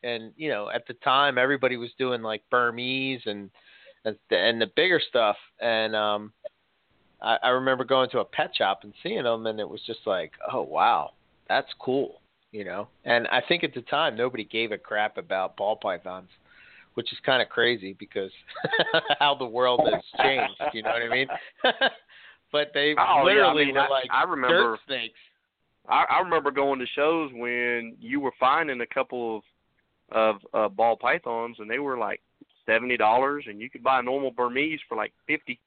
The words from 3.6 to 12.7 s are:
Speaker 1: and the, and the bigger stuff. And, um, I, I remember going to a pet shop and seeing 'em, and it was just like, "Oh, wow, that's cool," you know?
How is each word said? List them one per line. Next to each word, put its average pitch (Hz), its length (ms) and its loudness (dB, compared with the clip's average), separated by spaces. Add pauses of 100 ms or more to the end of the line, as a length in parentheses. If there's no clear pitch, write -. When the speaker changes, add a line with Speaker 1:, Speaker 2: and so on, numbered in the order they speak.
Speaker 1:
and 107 140 -4 (120)
the, - 80 4
and 214 220 4
the - 60 2 (100)
bigger 170 240 4
stuff. 110 360 2 (240)
And, 113 360 0
um, 104 360 -2 (920)
I, 113 200 2
I 120 80 2
remember 131 340 0
going 127 260 2
to 123 100 -2
a 101 60 0
pet - 300 -4
shop 98 280 0
and 104 180 -20
seeing 175 240 -4
'em, 113 200 0
and 110 140 -4
it 98 80 -6
was 104 180 -12
just - 200 -8
like, 90 280 -2 (180)
"Oh, 123 100 -2
wow, 78 500 2 (360)
that's 123 320 -2
cool," 131 420 -2 (300)
you 104 120 -10
know? 95 240 -8 (160)